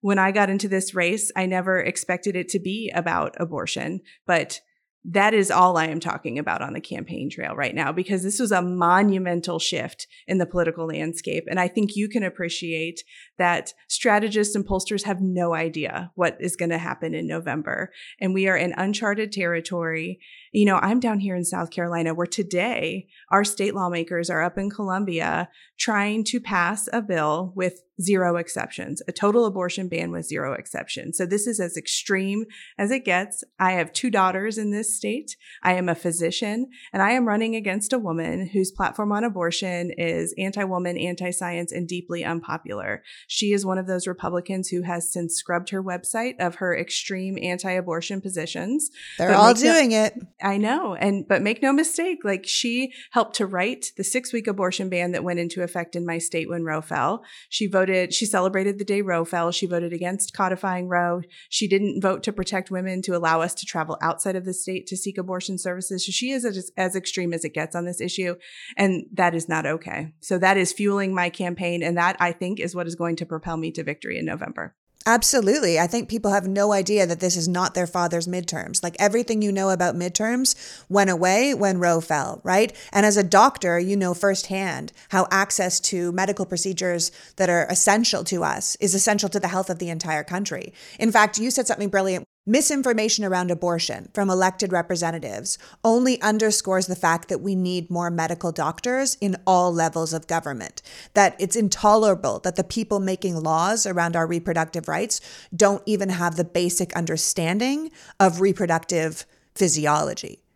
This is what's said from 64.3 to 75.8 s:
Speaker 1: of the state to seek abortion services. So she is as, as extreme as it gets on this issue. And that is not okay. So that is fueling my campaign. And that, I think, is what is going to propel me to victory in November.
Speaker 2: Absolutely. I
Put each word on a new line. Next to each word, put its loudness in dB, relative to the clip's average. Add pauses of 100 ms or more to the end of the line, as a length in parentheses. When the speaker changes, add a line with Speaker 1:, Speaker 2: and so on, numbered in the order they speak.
Speaker 1:
of -6
the -6
state -6
to -8
seek -6
abortion -6
services. -6
So -6
she -2
is -2
as, -4
as 0
extreme -4
as -4
it -6
gets -6
on -4
this -6
issue. -4 (400)
And 2
that 2
is -4
not 0
okay. -4
So -2
that 4
is 2
fueling 0
my 0
campaign. -4
And 0
that, 2
I 2
think, -4
is -4
what -4
is -8
going -2
to -6
propel -6
me -6
to -8
victory -8
in -6
November. -8 (320)
Speaker 2:
Absolutely. 4
I 4